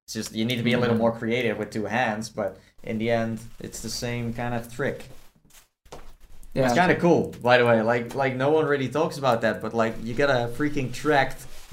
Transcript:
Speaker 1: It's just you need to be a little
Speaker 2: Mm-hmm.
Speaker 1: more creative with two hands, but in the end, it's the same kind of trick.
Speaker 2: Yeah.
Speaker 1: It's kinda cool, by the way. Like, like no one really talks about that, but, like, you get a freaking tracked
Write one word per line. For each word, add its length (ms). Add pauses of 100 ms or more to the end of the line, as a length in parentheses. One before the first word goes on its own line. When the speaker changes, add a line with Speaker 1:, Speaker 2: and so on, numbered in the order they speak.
Speaker 1:
It's 100
just 180
you 120
need 120
to 60
be 100
a 60
little 160
Speaker 2:
Mm-hmm. 60
Speaker 1:
more 100
creative 480
with 100
two 160
hands, 440
but 280 (260)
in 140
the 140
end, 280 (200)
it's 220
the 80
same 440
kind 220
of 180
trick. 300 (1500)
Speaker 2:
Yeah. 120
Speaker 1:
It's 120
kinda 200
cool, 440
by 160
the 80
way. 160
Like, 320
like 220
no 160
one 140
really 240
talks 280
about 240
that, 200
but, 120
like, 300
you 100
get 160
a 260
freaking 380
tracked 520 (280)